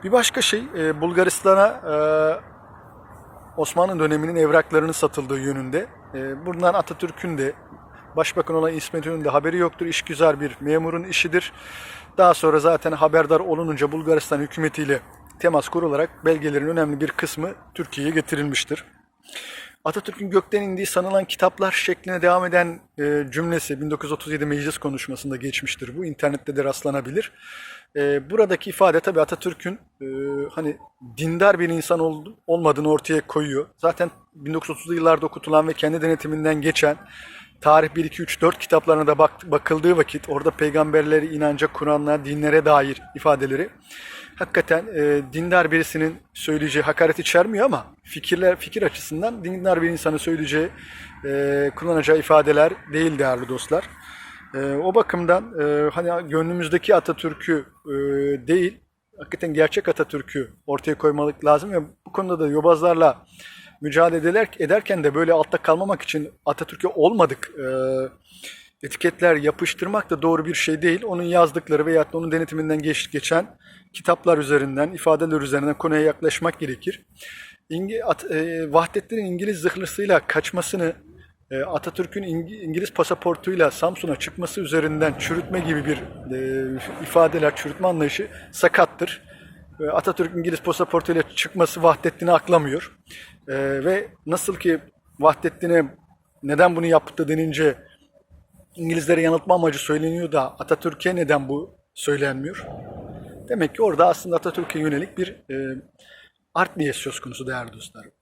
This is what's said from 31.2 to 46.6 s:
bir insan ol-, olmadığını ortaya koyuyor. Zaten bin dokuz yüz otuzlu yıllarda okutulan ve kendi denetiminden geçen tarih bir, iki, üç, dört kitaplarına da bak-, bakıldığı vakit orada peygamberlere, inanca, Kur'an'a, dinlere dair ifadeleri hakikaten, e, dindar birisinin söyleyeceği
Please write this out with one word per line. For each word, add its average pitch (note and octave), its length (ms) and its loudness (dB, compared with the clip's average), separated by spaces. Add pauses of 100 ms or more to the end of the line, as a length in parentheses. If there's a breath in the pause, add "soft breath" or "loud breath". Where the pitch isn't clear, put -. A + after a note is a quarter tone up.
bir E3+ 100 0
insan E3 320 0
ol-, D#3+ 340 -4 (120)
olmadığını D#3 440 2
ortaya D#3 300 0
koyuyor. D3 460 -4 (100)
Zaten E3 340 0 (240)
bin D3+ 200 -8
dokuz D#3+ 140 -6
yüz D#3 80 -8
otuzlu E3+ 180 -8
yıllarda D#3+ 320 4
okutulan D#3 420 2
ve D#3+ 40 -4
kendi D#3 300 -2
denetiminden D#3 580 0
geçen D3+ 360 2 (640 loud breath)
tarih D#3 340 6
bir, E3 100 -2
iki, D#3 180 -8
üç, - 180 -8
dört E3+ 180 2
kitaplarına D#3 480 4
da D3 120 4
bak-, D#3+ 320 2
bakıldığı D#3+ 460 2
vakit D3+ 320 0
orada D3 220 0
peygamberlere, D3+ 760 2
inanca, D3+ 400 -2
Kur'an'a, D3 580 0
dinlere D3 400 2
dair C#3 380 4 (120)
ifadeleri C#3 540 0 (680 loud breath)
hakikaten, F3 480 0 (100)
e, D3 280 2 (100)
dindar E3+ 380 2
birisinin D#3+ 460 0 (180)
söyleyeceği D3+ 480 -2